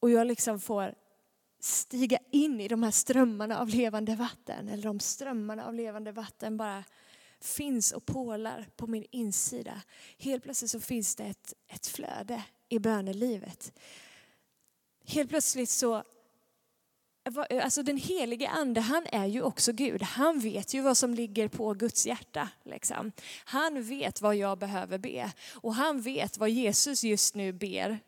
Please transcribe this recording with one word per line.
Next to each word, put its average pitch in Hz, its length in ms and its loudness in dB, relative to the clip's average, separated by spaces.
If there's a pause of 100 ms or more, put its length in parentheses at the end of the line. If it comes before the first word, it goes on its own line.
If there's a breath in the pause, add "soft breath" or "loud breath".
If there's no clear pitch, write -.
och 240 80 6
jag 233 180 8
liksom 226 320 0
får 196 360 -2 (640)
stiga - 580 2 (140)
in 285 300 4
i 202 60 -4
de 226 160 2
här 220 80 4
strömmarna 226 680 4
av 226 100 0
levande 220 460 2
vatten, - 540 -6
eller 208 140 -6
de 208 160 -2
strömmarna 220 680 -4
av 233 80 -6
levande 214 380 -6
vatten 220 460 -8
bara 202 260 -6 (580 loud breath)
finns 277 500 0
och 233 140 -8
pålar 220 720 -4
på 240 120 -8
min 220 240 -4
insida. 233 720 -4 (360 loud breath)
Helt 262 260 -4
plötsligt 262 280 -4
så 233 80 -4
finns 220 360 -2
det 220 80 -10
ett, - 300 -12 (140)
ett - 200 -10
flöde 220 560 -8 (260)
i 233 100 2
bönelivet. 202 960 -2 (1300 loud breath)
Helt 285 240 0
plötsligt 262 400 0
så, 233 340 0 (1600)
alltså 262 220 2
den 277 140 2
helige 254 520 -2
ande, 254 320 2
han 294 300 2
är 196 140 0
ju 208 160 0
också - 300 2
Gud. 226 300 0
Han 277 380 2
vet 202 340 -4
ju 269 80 0
vad 269 160 6
som 247 160 4
ligger 220 340 0
på 214 260 -2
Guds 214 320 0
hjärta, 220 440 -4 (140)
liksom. - 480 -4 (340 loud breath)
Han 285 380 0
vet 277 380 -4
vad 208 140 6
jag 196 220 0
behöver 190 400 -4
be. 190 340 -4 (200 loud breath)
Och 226 240 -4
han 277 260 2
vet 247 360 -4
vad 214 120 2
Jesus 240 540 2
just 208 320 2
nu 190 180 -2
ber 190 540 -2